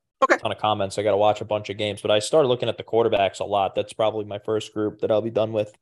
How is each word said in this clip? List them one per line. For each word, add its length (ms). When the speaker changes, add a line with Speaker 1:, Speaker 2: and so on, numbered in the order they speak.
Speaker 1:
Okay. 120
Speaker 2:
a 40
ton 140
of 60
comments. 400
I 40
gotta 140
watch 240
a 60
bunch 240
of 80
games, 240
but 80
I 80
started 300
looking 200
at 80
the 80
quarterbacks 560
a 40
lot. 300
That's 200
probably 320
my 120
first 360
group 260
that 100
I'll 120
be 80
done 220
with, 300